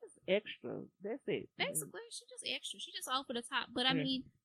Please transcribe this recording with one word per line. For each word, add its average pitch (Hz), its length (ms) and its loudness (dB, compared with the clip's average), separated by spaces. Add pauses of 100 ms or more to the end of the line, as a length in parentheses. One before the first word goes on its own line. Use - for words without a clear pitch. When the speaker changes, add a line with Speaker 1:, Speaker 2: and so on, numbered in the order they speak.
Speaker 1:
just 440 160 -16 (100)
extra. 185 520 2 (220)
That's 226 260 -4
it. 185 200 2 (100)
Speaker 2:
Basically, - 420 0 (100)
she 466 180 -10
just 494 180 -14
extra. 254 340 -4
She 349 120 -6
just 370 160 -6
off 269 220 0
of 233 60 0
the 233 60 0
top. 254 300 0
But 247 140 4
I 262 80 8
Speaker 1:
Yeah. - 80 6
Speaker 2:
mean, 262 220 2 (200)